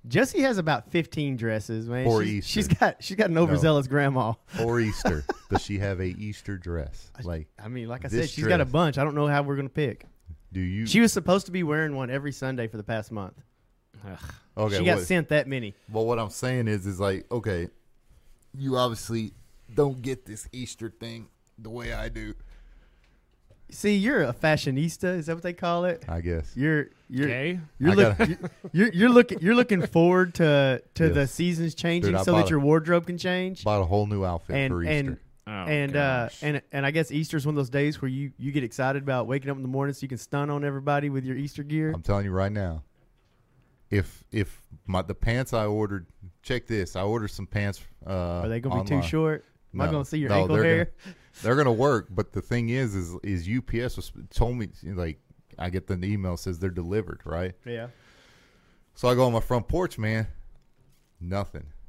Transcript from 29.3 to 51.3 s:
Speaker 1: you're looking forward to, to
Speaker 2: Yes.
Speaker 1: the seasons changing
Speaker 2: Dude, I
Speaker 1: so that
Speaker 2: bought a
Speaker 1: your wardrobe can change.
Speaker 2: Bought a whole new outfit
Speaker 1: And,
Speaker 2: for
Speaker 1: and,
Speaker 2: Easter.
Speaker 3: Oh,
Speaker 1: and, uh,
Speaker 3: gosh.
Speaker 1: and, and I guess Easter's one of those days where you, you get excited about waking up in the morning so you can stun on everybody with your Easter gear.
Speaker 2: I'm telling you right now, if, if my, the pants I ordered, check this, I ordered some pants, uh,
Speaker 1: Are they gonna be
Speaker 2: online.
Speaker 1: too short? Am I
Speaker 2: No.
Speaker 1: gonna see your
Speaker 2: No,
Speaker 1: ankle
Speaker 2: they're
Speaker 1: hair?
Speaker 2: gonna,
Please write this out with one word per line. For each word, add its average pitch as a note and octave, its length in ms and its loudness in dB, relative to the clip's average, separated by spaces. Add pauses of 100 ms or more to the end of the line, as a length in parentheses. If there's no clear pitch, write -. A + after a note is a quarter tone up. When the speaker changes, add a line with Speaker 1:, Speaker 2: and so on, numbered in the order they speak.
Speaker 1:
you're F#3 140 4
looking A#3+ 320 4
forward F3 480 6
to, C#3 480 4 (140)
to E3 100 4
Speaker 2:
Yes. D#3 80 4
Speaker 1:
the C#3 120 4
seasons E3 480 0
changing E3+ 380 0
Speaker 2:
Dude, F#2+ 80 2
I - 20 0
Speaker 1:
so F3 100 4
that - 100 6
Speaker 2:
bought - 60 4
a - 20 0
Speaker 1:
your D#3 100 4
wardrobe D#3+ 460 4
can F3 100 -4
change. F3+ 480 -4
Speaker 2:
Bought G#2 160 2
a F#2 60 2
whole G2+ 200 2
new G2+ 200 0
outfit F2 300 -4
Speaker 1:
And, C#3 140 0
Speaker 2:
for F2 120 0
Speaker 1:
and, C#3+ 260 0
Speaker 2:
Easter. B2+ 120 -8 (260)
Speaker 3:
Oh, G#2+ 40 -12
Speaker 1:
and, C#3 460 -2
uh, C3 280 2
Speaker 3:
gosh. - 180 -10
Speaker 1:
and, D3 280 -2
and - 140 -2
I C#3 60 2
guess D#3 200 0
Easter's D#3 360 -2
one D3+ 80 0
of - 20 0
those C3+ 140 0
days C#3+ 320 0
where C3 80 -2
you, C3+ 260 -6
you C#3 160 -6
get C#3+ 100 0
excited C3 400 -2
about B2+ 240 0
waking C3 240 -2
up C#3 60 -4
in C3+ 60 -8
the B2+ 60 -6
morning C3+ 260 -2
so - 80 -10
you C#3 60 -8
can B2+ 100 -6
stun C#3+ 320 -4
on D3 140 -2
everybody C#3+ 440 0
with C3+ 160 -2
your B2+ 140 -4
Easter C#3+ 240 -8
gear. D#3 300 -2
Speaker 2:
I'm E2+ 100 -6
telling G2+ 240 2
you G2 60 -2
right F#2+ 200 0
now, F2+ 300 -4 (1080)
if, - 320 -2 (100)
if - 280 -2 (260)
my, F#2 140 0
the F#2 140 -6
pants A#2+ 400 0
I A2 100 2
ordered, G#2 420 -2 (360)
check B2 240 -4
this, G#2 280 -2
I F#2 80 -2
ordered G#2+ 260 0
some G2 180 -8
pants, G2+ 340 -2 (260)
uh, - 40 -10
Speaker 1:
Are F2 380 -2
they A#2 120 -4
gonna C3+ 160 -2
be - 60 0
Speaker 2:
online. C3+ 200 0
Speaker 1:
too E2 60 -2
short? D#3 360 0 (300)
Am - 60 -4
I C#3+ 60 2
Speaker 2:
No. D#3 60 0
Speaker 1:
gonna D3 120 -2
see D3+ 140 -4
your C#3+ 100 0
Speaker 2:
No, G2+ 120 4
Speaker 1:
ankle F#2+ 160 2
Speaker 2:
they're A2 80 4
Speaker 1:
hair? E3 200 4 (200)
Speaker 2:
gonna, F#3+ 120 -16 (260)